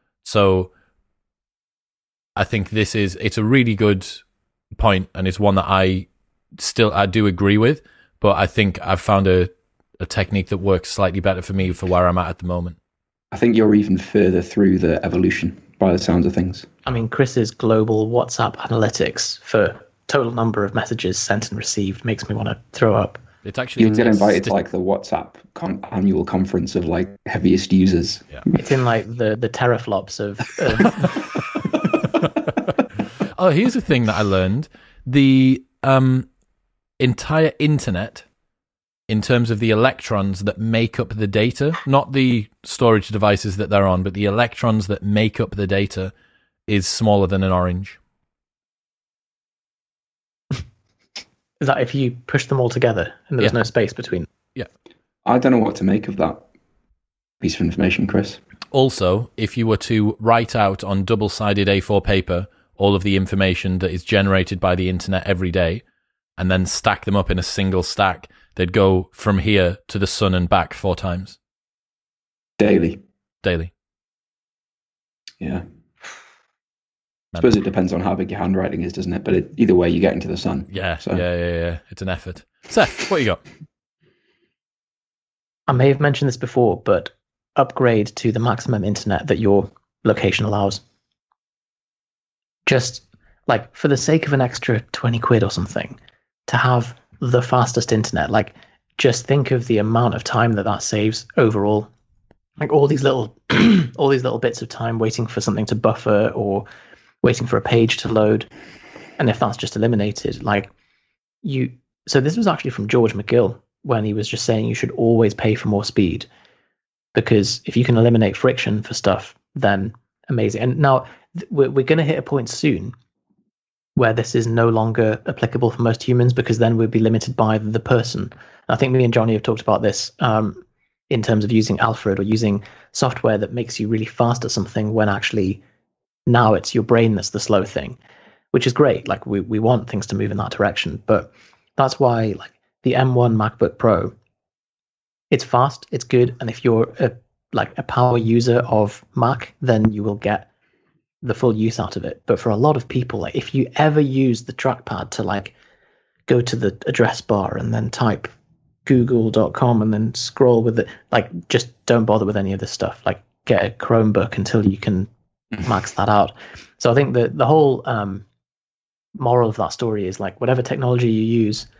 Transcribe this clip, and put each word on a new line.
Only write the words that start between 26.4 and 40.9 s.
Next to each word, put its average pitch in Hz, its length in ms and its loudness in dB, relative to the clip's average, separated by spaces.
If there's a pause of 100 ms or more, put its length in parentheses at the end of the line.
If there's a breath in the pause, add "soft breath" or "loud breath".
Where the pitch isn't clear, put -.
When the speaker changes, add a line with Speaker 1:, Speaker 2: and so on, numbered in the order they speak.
Speaker 2:
of, 90 100 -2
like, 82 240 -2 (160)
heaviest 95 480 0
users. 92 580 2
Speaker 1:
Yeah. - 100 -16 (120)
Speaker 3:
It's - 180 0
in, 131 140 2
like, 113 220 0
the, 113 280 -2
the 113 140 -4
teraflops 117 720 -2
of, 101 200 -6 (200)
of 113 180 0 (2500 loud breath)
Speaker 1:
<laughs> - 60 -20
Oh, 185 100 4
here's 208 260 2
a 240 60 -2
thing 123 240 0
that 107 100 0
I 98 60 0
learned. 98 480 0 (380 soft breath)
The, 131 580 4 (160)
um, 131 480 2 (720)
entire 151 580 0
internet, 135 640 -2 (840)
in 107 140 0
terms 120 280 2
of 110 100 0
the 113 120 2
electrons 104 720 0
that 101 160 -4
make 113 400 0